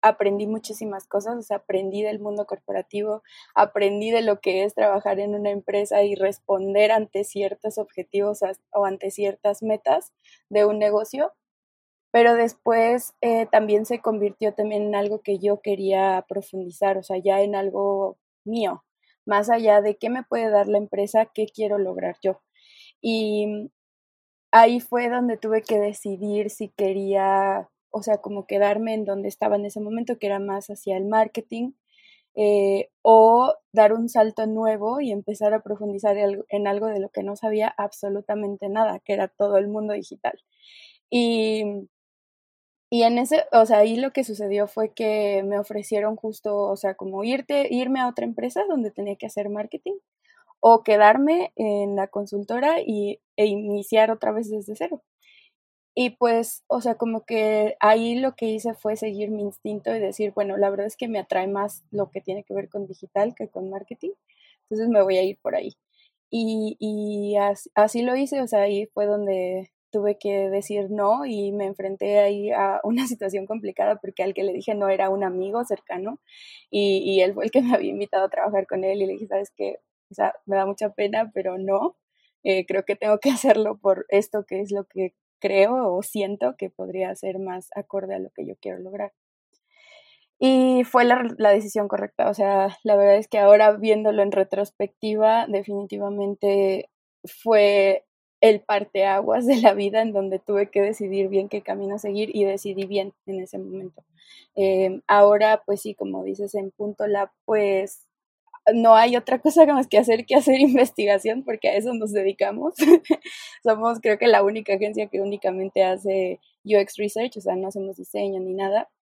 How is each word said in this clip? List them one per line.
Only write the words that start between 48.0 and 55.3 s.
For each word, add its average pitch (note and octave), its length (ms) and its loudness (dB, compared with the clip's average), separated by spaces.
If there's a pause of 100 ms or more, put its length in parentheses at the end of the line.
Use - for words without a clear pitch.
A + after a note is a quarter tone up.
otra A#3+ 180 -6
empresa A#3+ 440 -4
donde A#3+ 220 -2
tenía G3+ 260 -8
que - 80 -14
hacer G#3 240 -8
marketing, A3 440 -10 (680)
o A3+ 220 8
quedarme B3+ 760 4
en G3+ 380 -2
la G3 120 -2
consultora G#3+ 800 -4
y, G#3 360 -6 (160)
e G#3+ 100 4
iniciar G#3 640 0
otra A3 220 -2
vez A3 180 -6
desde G#3 240 -10
cero. E4 280 -8 (920)